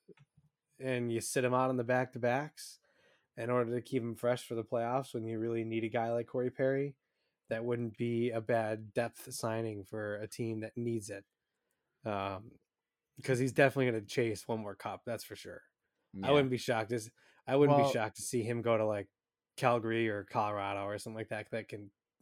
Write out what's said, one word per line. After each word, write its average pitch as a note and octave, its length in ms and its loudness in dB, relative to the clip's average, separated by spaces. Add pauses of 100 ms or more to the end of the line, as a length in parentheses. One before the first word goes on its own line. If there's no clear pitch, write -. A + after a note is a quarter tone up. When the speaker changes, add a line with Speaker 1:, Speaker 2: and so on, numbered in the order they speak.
(800)
Speaker 1:
and B2 320 0
you A2+ 100 0
sit B2+ 220 2
him B2 100 4
out C3 160 4
on C3 80 0
the A#2+ 60 0
back-to-backs B2+ 960 0 (580)
in A#2 120 -4
order B2 260 2
to A#2+ 60 0
keep B2+ 200 -2
him A2+ 140 -4
fresh B2 300 0
for A#2+ 100 -6
the A2+ 80 -2
playoffs B2 500 -2
when A2+ 120 -4
you A2+ 140 -4
really A2+ 240 0
need A2+ 200 -2
a A2+ 60 -2
guy A#2 220 0
like A#2 160 0
Corey B2 220 -2
Perry, C3+ 460 0 (540)
that A2+ 160 -2
wouldn't A#2+ 320 -2
be A#2+ 320 0
a A2+ 120 -2
bad A2 520 0
depth A#2+ 400 -4
signing A2+ 500 -2
for G#2 320 -6
a G#2+ 120 -8
team A2+ 340 -4
that A2 160 -8
needs A#2 320 -4
it. G2 160 -12 (800)
Um, G2 540 -4 (640)
'cause B2+ 160 2
he's B2+ 140 0
definitely C3+ 380 4
gonna A2 140 -2
chase A2+ 420 -2
one A2+ 140 -2
more G2+ 140 -8
cup, G2 300 -8
that's A#2 180 -6
for G#2 120 -12
sure. - 280 -14 (600)
I A2+ 40 0
Speaker 2:
Yeah. C3+ 40 4
Speaker 1:
wouldn't C#3 180 8
be B2+ 80 2
shocked A2 360 0
as, A2+ 180 -4 (340)
I B2+ 120 0
wouldn't C#3+ 200 8
Speaker 2:
Well C#3 100 6
Speaker 1:
be C3 60 2
shocked A2+ 240 -2
to - 40 -12
see A#2+ 220 -2
him A#2 180 -2
go A2+ 160 4
to, A2 80 2
like, G#2 240 -2 (480)
Calgary A2+ 520 2
or G2+ 140 -2
Colorado G2+ 600 -2
or G#2 120 -4
something A2 200 -10
like A2 120 -8
that, G#2+ 220 -8
that A2 160 -6
can G#2 240 -12 (300)